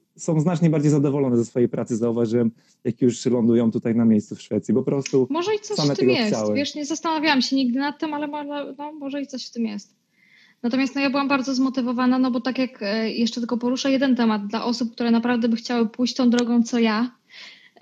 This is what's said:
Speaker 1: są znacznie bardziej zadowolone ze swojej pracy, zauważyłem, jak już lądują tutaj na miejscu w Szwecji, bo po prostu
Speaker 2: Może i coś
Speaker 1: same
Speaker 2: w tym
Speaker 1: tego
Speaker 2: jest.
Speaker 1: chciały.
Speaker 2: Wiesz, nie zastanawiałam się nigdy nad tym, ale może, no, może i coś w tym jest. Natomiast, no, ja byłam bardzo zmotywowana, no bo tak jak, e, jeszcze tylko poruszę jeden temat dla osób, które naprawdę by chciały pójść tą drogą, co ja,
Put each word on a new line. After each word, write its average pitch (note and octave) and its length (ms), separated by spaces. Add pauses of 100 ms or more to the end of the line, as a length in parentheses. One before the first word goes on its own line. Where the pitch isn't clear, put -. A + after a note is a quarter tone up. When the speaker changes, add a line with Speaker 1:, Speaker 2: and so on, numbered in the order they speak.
(160)
Speaker 1:
są D#3 240
znacznie E3 300
bardziej D3+ 200
zadowolone C#3 460
ze A#2 80
swojej A#2+ 240
pracy, A2+ 280
zauważyłem, A#2 540 (340)
jak B2 180
już A#2+ 240
lądują A#2 440
tutaj A2+ 240
na A#2 100
miejscu G#2+ 320
w - 60
Szwecji, G#2+ 320
bo B2+ 80
po - 80
prostu C3+ 400
Speaker 2:
Może F4 240
i G#4 60
coś G#4 160
Speaker 1:
same C#4+ 180
Speaker 2:
w - 40
tym - 100
Speaker 1:
tego B3+ 120
Speaker 2:
jest. G#3+ 160
Speaker 1:
chciały. G#2+ 180
Speaker 2:
Wiesz, C#4+ 200
nie D4 120
zastanawiałam D#4 560
się - 140
nigdy B3+ 220
nad C#4+ 200
tym, D#4 160
ale D4 140
może, C#4+ 500
no, D4 140
może C#4+ 300
i C4+ 40
coś B3+ 200
w - 40
tym A#3 160
jest. G#3 300 (680)
Natomiast, B3+ 320
no, C#4 60
ja C#4 100
byłam C#4 180
bardzo C4+ 260
zmotywowana, B3+ 640
no B3+ 120
bo B3 100
tak B3+ 180
jak, B3+ 240
e, A3 300
jeszcze A#3 280
tylko A#3 180
poruszę B3+ 320
jeden C4 260
temat G#3+ 300
dla A3 180
osób, A#3 280
które A#3 180
naprawdę A#3 380
by A3+ 80
chciały A#3 320
pójść B3 260
tą B3 160
drogą, A#3+ 320
co A#3 160
ja, A3+ 320 (720)